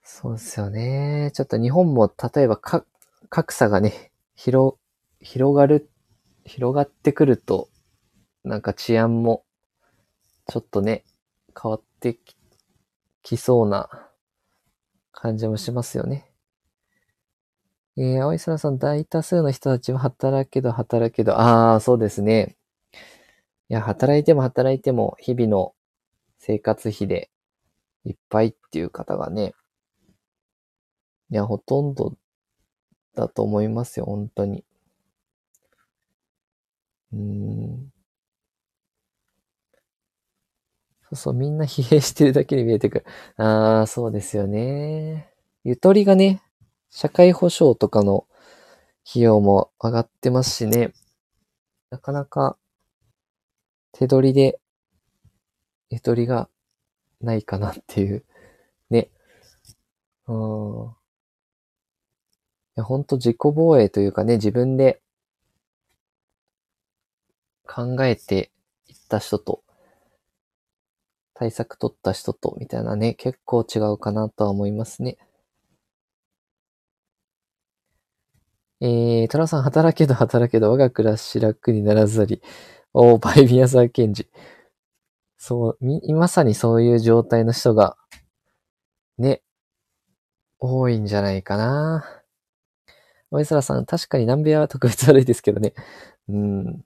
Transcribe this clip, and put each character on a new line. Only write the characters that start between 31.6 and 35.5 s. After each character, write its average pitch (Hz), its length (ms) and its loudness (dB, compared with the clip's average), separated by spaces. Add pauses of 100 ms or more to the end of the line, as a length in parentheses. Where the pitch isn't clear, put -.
ん 143 120 -6
ど - 220 -6 (1000)
だ 113 140 -6
と - 140 -6
思 104 200 -2
い 107 60 -4
ま 117 160 -6
す - 160 -12
よ、 - 60 -8
本 104 220 -10
当 - 160 -6
に。 101 200 -10 (2500)